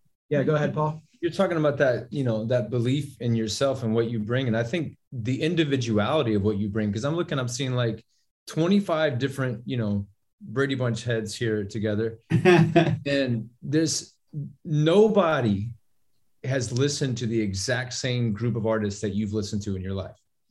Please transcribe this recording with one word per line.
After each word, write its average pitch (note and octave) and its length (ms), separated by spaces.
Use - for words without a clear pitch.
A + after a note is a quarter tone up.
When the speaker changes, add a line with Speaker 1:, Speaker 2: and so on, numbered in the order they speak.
Speaker 1:
yeah, C#3+ 160
go D3+ 100
ahead, D3 200
Paul. D3+ 280
Speaker 2:
You're E3 120
talking F3 240
about D3 220
that, B2+ 340
you C#3+ 100
know, A2 220
that A2+ 260
belief B2+ 500
in A#2+ 140
yourself A#2+ 480
and A2 100
what A2+ 160
you A#2 120
bring. A#2+ 260
And A2 100
I A#2 60
think D3 340
the B2+ 320
individuality C3+ 920
of G2 80
what G#2 160
you G#2 100
bring, G#2+ 240
'cause A2 120
I'm D#3 120
looking, E3+ 240
I'm A#2+ 80
seeing, B2+ 240
like, A#2+ 320
twenty-five D#3+ 720
different, C3 480
you C3 100
know, G2+ 300
Brady C3+ 360
Bunch A#2+ 260
heads A2+ 320
here G#2+ 300
together. G#2+ 540
Speaker 3:
<laughs> - 0
Speaker 2:
And C3 440
there's D3+ 520
nobody D#3 1080
has B2+ 280
listened C3+ 460
to B2 80
the A2+ 140
exact A#2 540
same B2 380
group A2 240
of A2 100
artists G#2+ 340
that G2 140
you've G#2 180
listened G#2 300
to G2 140
in F#2 60
your F#2+ 120
life. - 220